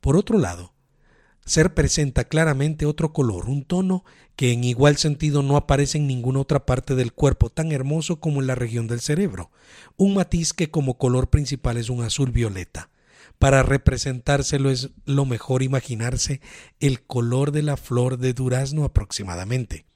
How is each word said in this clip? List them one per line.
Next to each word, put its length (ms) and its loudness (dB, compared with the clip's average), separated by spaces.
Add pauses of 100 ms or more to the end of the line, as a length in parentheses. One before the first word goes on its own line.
Por 160 2
otro 220 2
lado, 340 -4 (720)
se 260 2
presenta 540 0
claramente 640 0
otro 260 -2
color, 360 -2
un 160 -4
tono 400 0 (320)
que 160 2
en 120 -2
igual 320 4
sentido 460 0
no 140 2
aparece 420 0
en 80 0
ninguna 340 -2
otra 260 0
parte 280 0
del 180 0
cuerpo 380 2
tan 220 -4
hermoso 480 -2
como 200 -2
en 60 -2
la 80 0
región 320 -4
del 140 -4
cerebro, 500 -2 (460)
un 180 4
matiz 380 0
que 180 -2
como 280 -2
color 320 2
principal 460 0
es 140 -6
un 120 -4
azul 280 -2
violeta. 600 -4 (480)
Para 240 6
representárselo 1080 0
es 200 -4 (140)
lo 200 2
mejor 400 -2
imaginarse 760 -4 (380)
el 240 0
color 480 0
de 120 -2
la 140 -2
flor 420 -2
de 160 0
durazno 500 -2
aproximadamente. 1120 -4